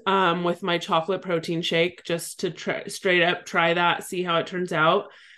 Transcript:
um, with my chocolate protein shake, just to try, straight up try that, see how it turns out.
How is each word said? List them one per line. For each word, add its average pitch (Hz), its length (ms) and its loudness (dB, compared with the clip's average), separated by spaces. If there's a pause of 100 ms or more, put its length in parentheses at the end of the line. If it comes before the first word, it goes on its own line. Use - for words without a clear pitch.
um, 180 380 2
with 175 180 -2
my 175 160 0
chocolate 180 440 0
protein 170 400 -2
shake, 175 420 0
just - 360 -6
to 180 100 -2
try, - 380 -6
straight 180 340 2
up 180 240 0
try 170 280 2
that, 175 300 0
see 180 180 -4
how 175 160 0
it - 80 -2
turns 180 260 -6
out. 170 340 2 (320)